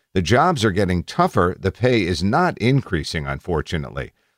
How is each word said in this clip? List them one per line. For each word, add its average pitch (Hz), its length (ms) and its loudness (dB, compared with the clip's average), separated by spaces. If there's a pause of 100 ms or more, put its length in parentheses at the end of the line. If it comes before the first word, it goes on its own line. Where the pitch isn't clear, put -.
(140)
The 95 80 2
jobs 127 420 2
are 110 80 2
getting 90 320 0
tougher. 101 560 0
The 95 140 -2
pay 120 300 2
is 82 200 -2
not 151 340 0
increasing, 87 720 -2
unfortunately. 69 840 -6 (240)